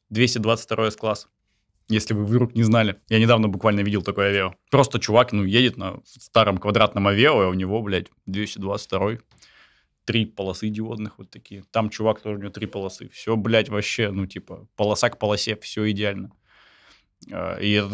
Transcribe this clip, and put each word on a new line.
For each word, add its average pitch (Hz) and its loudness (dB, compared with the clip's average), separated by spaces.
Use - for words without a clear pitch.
двести 120 0
двадцать 113 0
второй 110 -2
С-класс. 107 -4
Если 107 0
вы 104 -2
вдруг 117 2
не 113 2
знали. 110 4
Я 110 4
недавно 113 6
буквально 101 2
видел 101 0
такое 101 0
Авео. 98 0
Просто 127 4
чувак, 117 4
ну, 104 0
едет 113 2
на 95 -10
старом 104 2
квадратном 101 2
Авео, 110 4
и - 4
у 92 0
него, 95 -2
блядь, 95 -4
двести 101 -6
двадцать 98 -6
второй. 101 -2
Три 113 0
полосы 98 -6
диодных 107 -8
вот 101 -20
такие. - -20
Там 110 0
чувак 110 -2
тоже, 107 -8
у 101 -10
него 101 -10
три 104 -8
полосы. 98 -10
Все, - -4
блядь, 110 0
вообще, 104 -2
ну, 95 -4
типа, 92 -16
полоса 104 2
к - -6
полосе, 104 -2
все 107 -4
идеально. 101 -4
Э, 87 -6
и 104 0
это 104 2